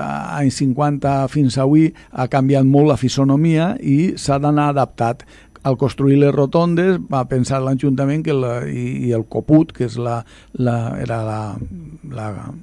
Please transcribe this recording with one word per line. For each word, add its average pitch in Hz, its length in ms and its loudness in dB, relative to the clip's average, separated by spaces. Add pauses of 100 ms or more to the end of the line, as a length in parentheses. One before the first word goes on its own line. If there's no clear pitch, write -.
(380)
anys 139 240 0
cinquanta 139 640 0
fins 135 320 0
avui 151 320 4 (240)
ha 127 160 -2
canviat 135 340 2
molt 143 280 6
la 113 40 0
fisonomia 151 760 2 (100)
i 147 320 2
s'ha 139 240 -2
d'anar 147 320 2
adaptat. 120 560 -2 (400)
Al 131 80 0
construir 139 460 2
les 143 100 4
rotondes 170 640 2 (160)
va 131 160 -2
pensar 131 320 -2
l'Ajuntament 135 640 -2
que 156 80 -4
la, 123 380 -2
i, 127 400 -6
i - 20 2
el 113 160 -2
COPUT, 151 480 2
que 127 140 -4
és 113 100 -10
la, 120 220 -4 (320)
la, 123 220 0 (260)
era 117 240 -6
la, 107 140 -6 (680)
la, 113 200 -10 (360)